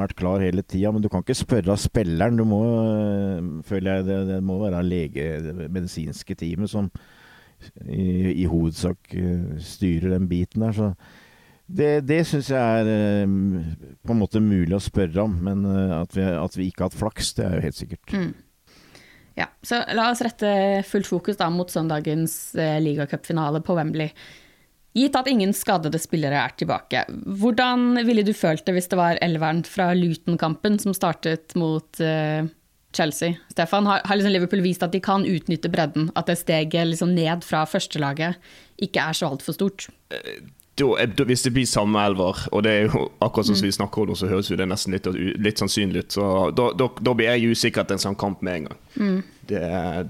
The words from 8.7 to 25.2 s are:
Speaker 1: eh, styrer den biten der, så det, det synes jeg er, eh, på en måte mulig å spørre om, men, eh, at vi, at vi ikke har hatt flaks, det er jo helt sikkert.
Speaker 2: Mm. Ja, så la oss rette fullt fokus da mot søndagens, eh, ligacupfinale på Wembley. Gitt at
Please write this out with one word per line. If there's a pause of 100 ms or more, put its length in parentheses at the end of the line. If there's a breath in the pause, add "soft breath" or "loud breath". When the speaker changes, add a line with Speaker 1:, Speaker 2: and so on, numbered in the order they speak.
Speaker 1:
eh,
styrer
den
biten
der,
så (800 loud breath)
det,
det
synes
jeg (160)
er,
eh, (680)
på
en
måte
mulig
å
spørre
om, (100)
men,
eh,
at
vi,
at
vi
ikke
har
hatt
flaks,
det
er
jo
helt
sikkert.
Speaker 2:
Mm. (1040 loud breath)
Ja, (180)
så (180)
la
oss
rette (320)
fullt
fokus
da
mot
søndagens, (160)
eh,
ligacupfinale
på
Wembley. (840 loud breath)
Gitt
at